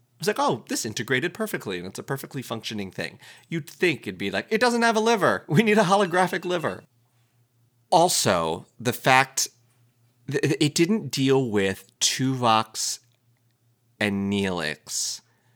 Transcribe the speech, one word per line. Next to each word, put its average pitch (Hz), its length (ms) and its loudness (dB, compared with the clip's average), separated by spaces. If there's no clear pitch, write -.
It - 40 -20
was - 80 -6
like, 208 120 -2
"Oh, 233 300 0
this - 160 -4
integrated 127 480 -2
perfectly, 202 460 -6
and 87 80 -10
it's 101 120 -14
a 107 40 -10
perfectly 139 380 -10
functioning 107 500 -8
thing." - 280 -10
You'd 165 200 -8
think 170 320 -2
it'd 95 160 -8
be 98 120 -4
like, 95 200 -4
"It 214 120 0
doesn't 240 200 2
have 233 140 2
a 220 60 2
liver. 180 460 2
We 160 160 4
need 208 140 4
a 220 60 6
holographic 180 600 2
liver." 156 380 -4
Also, 95 800 2
the 117 140 -4
fact - 540 2
th-, 139 120 -2
th-, 147 180 0
it 147 160 2
didn't 165 340 0
deal 135 400 2
with 98 380 0
Tuvok 123 1000 0
and 98 320 -2
Neelix 90 920 -4